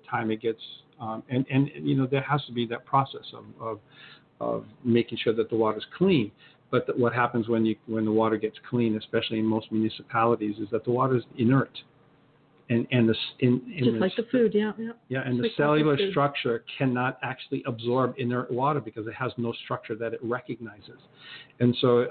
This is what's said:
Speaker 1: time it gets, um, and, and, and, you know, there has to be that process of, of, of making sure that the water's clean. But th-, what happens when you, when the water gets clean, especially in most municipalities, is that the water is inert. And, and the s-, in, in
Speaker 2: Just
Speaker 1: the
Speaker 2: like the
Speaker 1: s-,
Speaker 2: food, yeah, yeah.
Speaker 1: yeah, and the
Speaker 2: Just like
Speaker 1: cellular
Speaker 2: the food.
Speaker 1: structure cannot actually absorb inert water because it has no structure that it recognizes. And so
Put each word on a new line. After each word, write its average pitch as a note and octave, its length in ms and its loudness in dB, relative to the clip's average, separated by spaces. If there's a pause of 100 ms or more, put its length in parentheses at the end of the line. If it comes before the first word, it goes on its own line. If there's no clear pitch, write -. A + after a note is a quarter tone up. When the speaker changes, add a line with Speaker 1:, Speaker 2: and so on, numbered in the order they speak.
Speaker 1:
time A#2 200 -4
it A2 120 -4
gets, A2+ 180 -4 (400)
um, A2 300 -10
and, C3+ 200 0
and, C#3+ 200 0
and, D3 180 -10
you C#3+ 80 2
know, C3+ 100 2
there C3 160 0
has C#3 240 -2
to B2+ 60 -14
be A#2+ 160 -2
that A2+ 180 -8
process C3+ 480 -2
of, A2+ 120 -18 (140)
of, A2+ 200 -8 (600)
of A#2 260 -4 (180)
making A#2 400 2
sure A#2 100 4
that A2 160 0
the A#2+ 60 -2
water's A2 300 2 (120)
clean. E3 340 4 (380)
But B2 160 2
th-, - 120 -4
what A#2+ 160 4
happens A#2+ 360 0
when A2+ 160 4
you, A2 100 2 (120)
when A2 180 0
the A2 60 2
water A2 260 4
gets G#2+ 180 -4 (140)
clean, A#2 280 0
especially A2 420 -4
in A2 60 0
most A2 260 0
municipalities, A2 920 0
is G#2 100 -8
that A2 140 -4
the B2 60 0
water C3 260 2
is A#2 60 -4 (140)
inert. B2+ 380 2 (920)
And, A#2 220 0
and A#2+ 180 6
the A2 40 4
s-, - 280 -8
in, B2 200 4 (140)
in D3+ 80 -2
Speaker 2:
Just A#2 120 4
Speaker 1:
the - 40 -2
Speaker 2:
like - 160 0
the A#3 80 -2
Speaker 1:
s-, - 80 -16
Speaker 2:
food, A#3 220 4
yeah, G#3 240 0
yeah. A3+ 140 -8 (180)
Speaker 1:
yeah, C3 160 -2
and B2+ 120 0
the B2 60 0
Speaker 2:
Just A2+ 160 -2
like D3 80 4
Speaker 1:
cellular D3+ 300 4
Speaker 2:
the G3 60 2
food. G3 80 0
Speaker 1:
structure C#3+ 520 0 (140)
cannot B2+ 440 0
actually C3 460 -8
absorb B2 500 0
inert B2 320 -2
water C3+ 300 0
because A2 280 -10
it A#2 60 -8
has B2 240 -6
no A#2 140 -2 (140)
structure B2 300 -8
that A2+ 180 -6
it A2+ 100 -10
recognizes. A2+ 760 -10 (600)
And B2 220 4
so B2 300 4